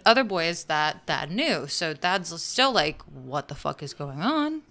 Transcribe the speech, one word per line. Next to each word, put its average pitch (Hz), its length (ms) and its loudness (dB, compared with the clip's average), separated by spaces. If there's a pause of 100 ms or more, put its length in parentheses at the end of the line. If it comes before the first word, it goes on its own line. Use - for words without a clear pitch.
other 233 200 6
boys 170 400 -2
that 151 420 0
Thad 147 240 -2
knew. 196 360 0
So 156 260 -2
Thad's 175 500 -2
still 262 300 2
like, 151 300 2
"What 135 440 -8
the 147 80 -12
fuck - 260 -6
is 143 120 -10
going 143 280 -10
on? 302 500 0